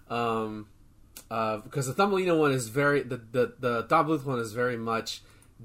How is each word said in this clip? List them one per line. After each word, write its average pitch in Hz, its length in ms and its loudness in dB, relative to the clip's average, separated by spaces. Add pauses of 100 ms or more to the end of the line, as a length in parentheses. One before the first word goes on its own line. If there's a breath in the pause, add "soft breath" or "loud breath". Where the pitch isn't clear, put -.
um, 110 600 -2 (640)
uh, 110 280 0
because 127 280 -4
the 131 60 -4
Thumbelina 190 440 2
one 151 160 6
is 123 160 -2
very, 143 340 2
the, 123 140 -6
the, 117 420 -2
the 120 240 -2
Don 156 240 2
Bluth 151 180 0
one 131 140 -2
is 113 140 -6
very 123 260 -2
much 113 440 -4 (420 soft breath)